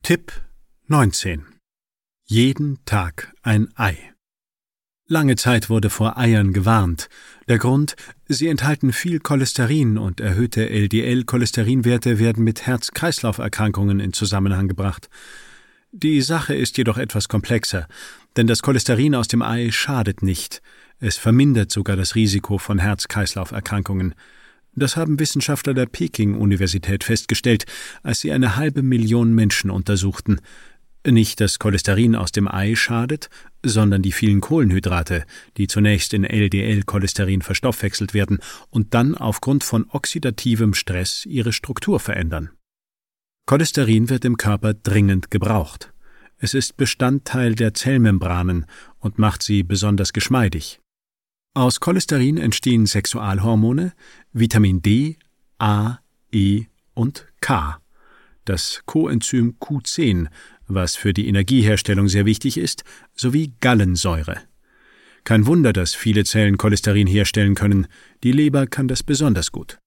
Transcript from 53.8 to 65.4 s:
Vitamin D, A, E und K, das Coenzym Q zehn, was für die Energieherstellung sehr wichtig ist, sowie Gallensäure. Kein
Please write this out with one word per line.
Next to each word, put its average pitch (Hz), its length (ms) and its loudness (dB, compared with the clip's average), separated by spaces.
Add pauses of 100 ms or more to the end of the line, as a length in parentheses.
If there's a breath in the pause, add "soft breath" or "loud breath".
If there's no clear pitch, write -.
Vitamin 107 500 2
D, 135 360 2 (420)
A, 107 380 0 (340)
E 101 320 2 (300)
und 123 340 -4 (140)
K, 78 400 -2 (640 soft breath)
das - 400 -4
Coenzym 120 760 0
Q 143 220 -6
zehn, 92 480 0 (380 loud breath)
was 92 280 -2
für 101 160 -2
die 101 160 0
Energieherstellung 101 800 2
sehr 98 180 2
wichtig 110 320 0
ist, - 280 -6 (300 loud breath)
sowie 139 440 -2
Gallensäure. 90 800 2 (880 soft breath)
Kein 110 200 4